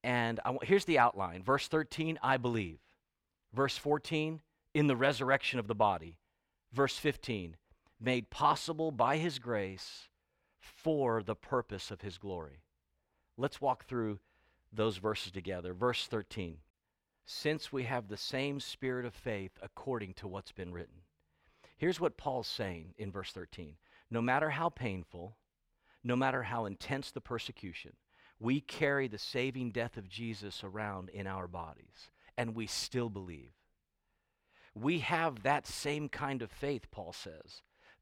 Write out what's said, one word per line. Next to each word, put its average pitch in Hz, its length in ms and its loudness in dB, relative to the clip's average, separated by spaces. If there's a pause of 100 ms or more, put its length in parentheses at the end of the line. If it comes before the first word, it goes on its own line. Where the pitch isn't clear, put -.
And 117 380 2
I 123 100 2
w-, 131 160 -2
here's 196 180 6
the 156 140 6
outline. 92 440 4
Verse 135 260 4
thirteen, 160 520 0
"I 135 140 4
believe." 113 460 0 (720)
Verse 135 240 2
fourteen, 151 640 0 (320)
"In 151 140 6
the 131 100 6
resurrection 131 640 4
of 104 80 -2
the 113 80 2
body." 87 420 4 (560)
Verse 135 240 6
fifteen, 101 580 -2 (460)
"Made 123 280 0
possible 156 640 2
by 123 260 4
his 156 220 0
grace 104 680 -4 (500)
for 127 640 0
the 104 120 -2
purpose - 540 -2
of 101 120 -10
his 98 160 -8
glory." 85 460 -8 (760)
Let's 131 240 -2
walk 131 240 2
through 110 340 0 (540)
those 107 240 2
verses 104 340 -2
together. 90 420 -6
Verse 117 320 0
thirteen, 90 560 -6 (640)
"Since - 480 -2
we 131 140 -2
have 117 240 -2
the 104 80 -4
same 139 420 -2
spirit 127 460 -4
of 113 80 -8
faith 98 480 -6
according 104 540 -4
to 107 120 -10
what's 95 240 -8
been 87 220 -10
written." 87 300 -12 (720)
Here's 165 240 0
what - 160 0
Paul's 127 320 -2
saying 87 480 -6
in 101 120 -6
verse 92 220 -6
thirteen. 80 460 -14 (320)
"No 117 120 0
matter 135 280 4
how 160 180 0
painful, 95 720 -6 (680)
no 123 140 2
matter 131 260 2
how 113 220 -2
intense 135 440 -4
the - 120 -8
persecution, - 720 -8 (420)
we 127 220 2
carry 139 480 2
the 104 100 -6
saving 127 540 -2
death 117 240 -4
of 95 140 -10
Jesus 104 520 -8
around 98 460 -6
in 98 180 -8
our 95 220 -4
bodies, - 640 -12 (240)
and 117 180 -2
we 113 140 -4
still 120 420 -2
believe." 87 440 -10 (1200)
We 143 240 2
have 160 440 0
that 139 220 2
same 147 440 -2
kind 135 320 -2
of 107 100 -6
faith, 139 400 -4
Paul 87 220 -10
says. - 500 -14 (380)